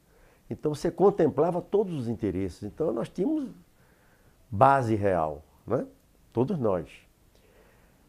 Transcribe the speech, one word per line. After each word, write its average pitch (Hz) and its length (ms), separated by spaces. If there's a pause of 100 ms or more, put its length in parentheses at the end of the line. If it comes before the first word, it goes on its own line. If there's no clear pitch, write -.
(500)
Então 151 240
você 165 180
contemplava 170 720
todos 196 320
os 127 140
interesses. 95 560
Então 156 280
nós - 180
tínhamos 277 400 (1000)
base 123 440
real, 82 480 (220)
né? 120 200 (460)
Todos 147 260
nós. 95 320 (1200)